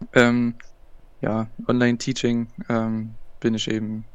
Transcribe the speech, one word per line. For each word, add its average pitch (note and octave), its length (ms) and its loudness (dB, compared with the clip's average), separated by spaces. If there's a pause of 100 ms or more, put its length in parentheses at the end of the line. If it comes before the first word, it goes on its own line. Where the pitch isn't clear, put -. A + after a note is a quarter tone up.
(120)
ähm, A#2+ 420 6 (680)
ja, A2 260 -2 (180)
Online-Teaching, A#2+ 840 2 (200)
ähm, A2 460 -2 (260)
bin A#2 140 2
ich - 160 -4
eben, A2 340 -4 (100)